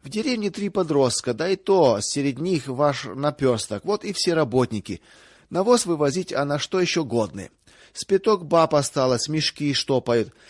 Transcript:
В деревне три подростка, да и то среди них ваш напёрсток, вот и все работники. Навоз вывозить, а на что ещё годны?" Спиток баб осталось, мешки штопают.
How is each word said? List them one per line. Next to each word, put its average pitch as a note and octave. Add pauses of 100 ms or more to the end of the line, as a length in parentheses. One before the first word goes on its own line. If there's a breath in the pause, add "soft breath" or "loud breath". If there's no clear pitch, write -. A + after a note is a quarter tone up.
В C3+
деревне G#3+
три G3+
подростка, C#3+
да D#3
и F#3+
то C#3+
среди C#3
них E3
ваш C3+
напёрсток, B2+
вот -
и G#3
все F3
работники. A#2+ (480 soft breath)
Навоз A3
вывозить, D3+
а C#3
на C#3+
что F#3
ещё E3+
годны?" G#2 (420 soft breath)
Спиток G3
баб D#3+
осталось, C3
мешки D3
штопают. A#2+ (180 loud breath)